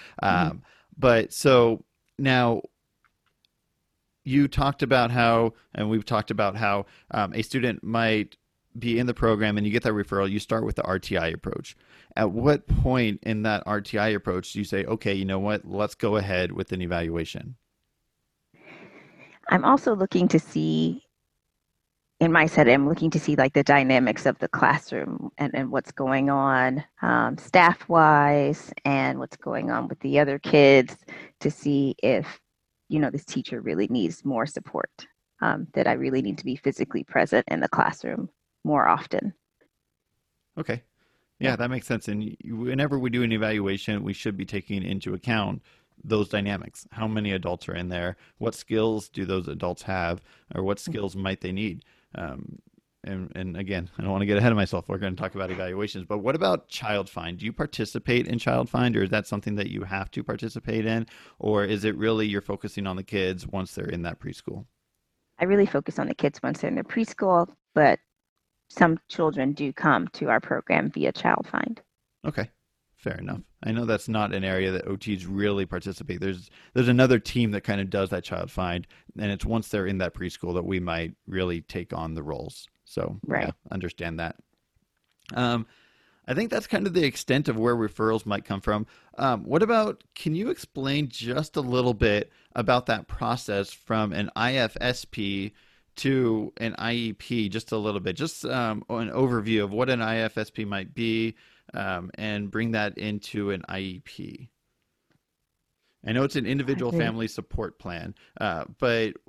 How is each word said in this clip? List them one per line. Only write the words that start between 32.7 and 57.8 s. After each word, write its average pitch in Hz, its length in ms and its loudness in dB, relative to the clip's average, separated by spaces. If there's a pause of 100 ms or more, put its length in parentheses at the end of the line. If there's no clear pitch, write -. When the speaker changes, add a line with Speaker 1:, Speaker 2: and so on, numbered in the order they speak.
Speaker 2:
you 156 120 2
know, 139 100 4
this 139 140 -4
teacher - 360 -6
really 87 280 0
needs 107 360 0
more 127 220 0
support, - 440 -6 (500)
um, - 320 0
that - 140 2
I - 80 4
really 131 280 0
need 101 160 -4
to - 60 -12
be 180 120 -4
physically - 480 -4
present - 440 2
in - 120 -2
the - 80 2
classroom - 600 -2 (360)
more 147 220 4
often. - 460 2 (1300)
Speaker 1:
Okay. 120 240 -4 (560)
Yeah, 131 120 2
Speaker 2:
Yeah. 117 60 2
Speaker 1:
that 120 140 -2
makes 127 160 -6
sense. 113 220 -4
And 104 140 -2
y-, - 140 -8 (160)
whenever 131 460 0
we 127 120 0
do 120 120 2
an 113 100 2
evaluation, 104 720 0
we 101 100 -4
should 101 240 -4
be 95 80 -6
taking 98 380 -4
into 95 320 -4
account 104 480 -2 (420)
those 104 240 2
dynamics. 101 640 -4
How 110 160 -4
many 107 240 -2
adults 90 360 -4
are 90 60 -6
in 90 140 -6
there? 90 280 -4 (220)
What 113 160 -4
skills 110 540 0
do - 160 -6
those 90 240 -2
adults 87 340 -6
have? 90 400 -2 (320)
Or 90 80 -4
what 98 160 -2
Speaker 2:
Mm-hmm. - 140 -8
Speaker 1:
skills 98 240 -4
might 95 240 -4
they 92 120 -6
need? 95 320 -6 (300)
Um, 67 440 -10 (460)
and, 92 320 -8
and 92 200 -8
again, 92 400 -6
I - 60 -8
don't 101 80 -2
wanna 98 160 0
get 101 100 2
ahead 117 160 6
of 110 40 2
myself. 95 320 0
We're 95 100 -4
gonna 95 180 -6
talk 92 180 -8
about 95 160 -6
evaluations, 92 560 -6
but 104 120 -4
what 117 160 -2
about 98 340 -2
Child 107 400 -4
Find? 85 300 -10
Do - 80 -8
you - 60 -6
participate 120 720 -2